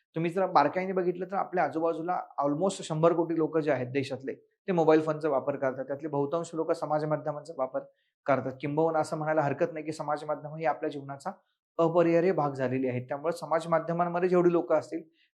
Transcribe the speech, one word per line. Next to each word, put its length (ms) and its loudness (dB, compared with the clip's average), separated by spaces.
तुम्ही 160 0
जर 160 0
बारकाईने 460 2
बघितलं 320 0
तर 100 -10
आपल्या 300 0
आजूबाजूला 560 -2
almost 380 0
शंभर 300 4
कोटी 260 0
लोक 200 0
जे 140 0
आहेत 140 0
देशातले, 480 -6
ते 380 -10
मोबाईल 300 6
फोनचा 260 -2
वापर 280 0
करतात. 280 -2
त्यातले 240 -8
बहुतांश 460 -2
लोक 180 0
समाज 320 -2
माध्यमांचा 520 -6
वापर 240 -4
करतात. 340 0
किंबहुना 380 0
असं 180 -2
म्हणायला 240 0
हरकत 320 0
नाही 120 -8
की 80 -6
समाज 320 -4
माध्यम 300 -6
ही 100 -8
आपल्या 260 0
जीवनाचा 400 -10
अपरिहार्य 540 4
भाग 180 2
झालेली 380 0
आहेत. 200 -2
त्यामुळे 280 -4
समाज 320 -2
माध्यमांमध्ये 600 0
जेवढी 240 6
लोक 200 2
असतील, 300 0